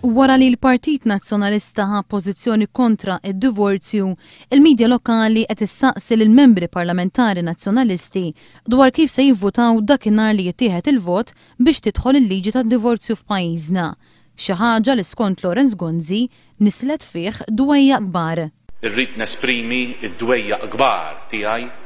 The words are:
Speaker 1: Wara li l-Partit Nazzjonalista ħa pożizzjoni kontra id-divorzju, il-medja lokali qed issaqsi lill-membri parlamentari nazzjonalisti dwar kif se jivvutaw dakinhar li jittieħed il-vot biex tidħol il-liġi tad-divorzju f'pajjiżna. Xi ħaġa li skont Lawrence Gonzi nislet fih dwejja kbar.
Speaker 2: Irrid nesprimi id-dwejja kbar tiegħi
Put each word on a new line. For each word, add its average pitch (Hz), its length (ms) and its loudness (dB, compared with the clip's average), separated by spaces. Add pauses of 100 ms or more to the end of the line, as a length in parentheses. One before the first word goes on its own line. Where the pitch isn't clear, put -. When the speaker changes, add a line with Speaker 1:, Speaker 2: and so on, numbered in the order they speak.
Speaker 1:
Wara 262 320 4
li 262 80 6
l-Partit 262 560 0
Nazzjonalista 208 800 -2
ħa 202 140 -2 (100)
pożizzjoni 208 640 -2
kontra 214 460 -2 (100)
id-divorzju, 202 760 -2 (480)
il-medja 277 340 6
lokali 226 560 2
qed 214 220 -4
issaqsi 240 500 0
lill-membri 220 560 6
parlamentari 180 720 -2
nazzjonalisti 196 800 -2 (420)
dwar 254 320 4
kif 302 160 2
se 269 140 2
jivvutaw 226 580 2
dakinhar 214 520 2
li 185 100 -2
jittieħed 180 420 -2
il-vot 190 460 -2 (240)
biex 240 260 2
tidħol 262 360 0
il-liġi 196 360 -2
tad-divorzju 233 600 -2
f'pajjiżna. 170 680 -4 (520)
Xi 185 180 -4
ħaġa 226 400 0
li 190 80 -4
skont 196 400 -4
Lawrence 208 320 0
Gonzi 170 460 -4 (420)
nislet 269 400 -2
fih 170 460 -8
dwejja 277 500 2
kbar. 165 460 -4 (420)
Speaker 2:
Irrid 113 320 -4
nesprimi 120 640 -4 (260)
id-dwejja 110 540 -4 (100)
kbar 95 560 -2
tiegħi 113 400 -6 (180)